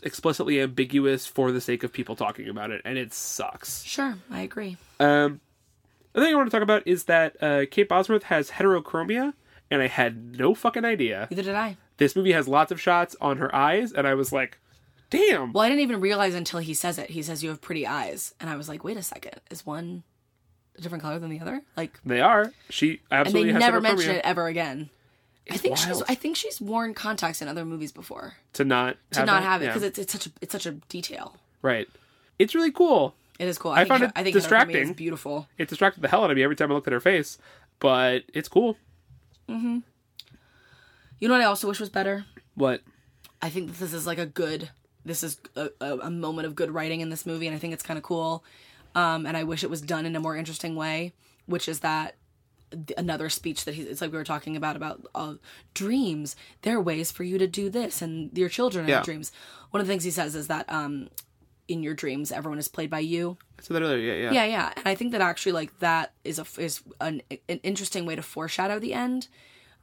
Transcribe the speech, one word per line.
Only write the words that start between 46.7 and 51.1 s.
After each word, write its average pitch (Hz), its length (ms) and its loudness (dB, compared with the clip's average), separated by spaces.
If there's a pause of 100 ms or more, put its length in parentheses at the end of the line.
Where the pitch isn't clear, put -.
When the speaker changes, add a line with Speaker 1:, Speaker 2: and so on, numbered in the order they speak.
Speaker 2:
writing 160 300 -2
in 160 80 -4
this 160 160 -8
movie, 165 220 -4
and 156 80 -6
I 151 40 -6
think 123 140 -6
it's - 100 -12
kinda 156 180 -6
cool. 165 420 -4 (520)
Um, 165 300 2
and 160 120 -4
I 160 60 -2
wish 160 200 -4
it 139 60 -4
was 156 120 -6
done 156 240 -4
in 165 100 -4
a 160 40 -2
more 160 160 -4
interesting 160 400 -8
way, 156 380 -4 (320)